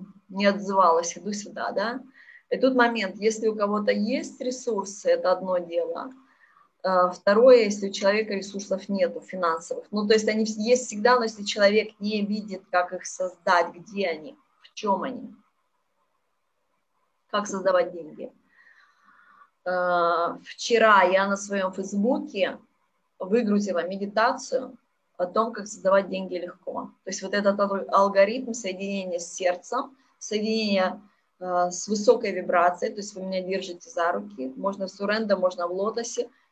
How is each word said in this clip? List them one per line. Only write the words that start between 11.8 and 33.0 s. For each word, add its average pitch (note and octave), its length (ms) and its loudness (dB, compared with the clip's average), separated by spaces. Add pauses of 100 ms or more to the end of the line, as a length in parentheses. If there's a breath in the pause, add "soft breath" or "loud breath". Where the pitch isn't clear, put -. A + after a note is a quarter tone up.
не G#3 260 -2
видит, G3 460 -6
как F3+ 220 0
их F3+ 120 -10
создать, F3+ 720 0
где F#3+ 340 -6
они, D#3 280 -10 (260)
в - 120 -20
чем G3+ 280 -2
они, - 320 -10 (2000)
как G3+ 160 -2
создавать F3+ 460 0
деньги. D#3 380 -14 (1300 soft breath)
Э, F3 800 0
вчера A3 600 6
я F#3+ 240 4
на G3+ 100 0
своем G3+ 360 -4
фейсбуке G3+ 840 -2 (600)
выгрузила G3+ 680 0
медитацию G#3+ 880 -4 (400)
о F3+ 100 -2
том, A3+ 260 -2
как G3+ 140 -10
создавать F#3 420 2
деньги F#3 260 -6
легко. - 560 -10 (120)
То - 80 -12
есть - 120 -8
вот F#3+ 100 -6
этот G3+ 260 2
ал-, G3 320 0
алгоритм G3+ 640 4
соединения F#3+ 640 -6
с - 140 -10
сердцем, F3+ 600 -4 (240 soft breath)
соединения, G#3 840 -2 (380 soft breath)
э, F3+ 320 -2
с - 160 -10
высокой A3 460 2
вибрацией, F3+ 600 0
то G#3+ 80 -10